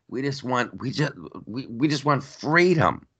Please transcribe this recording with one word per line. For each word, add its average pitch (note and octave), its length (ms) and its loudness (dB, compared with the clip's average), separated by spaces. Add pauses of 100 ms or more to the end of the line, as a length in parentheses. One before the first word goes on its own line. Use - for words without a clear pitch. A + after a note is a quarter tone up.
We B2 140 -8
just C#3 220 -4
want, A#2+ 360 -4
we A#2+ 120 -6
just, C#3+ 220 -2 (340)
we, A#2+ 180 -8
we A#2 220 0
just C#3+ 180 -2
want C#3+ 180 2
freedom. D#3+ 840 2 (120)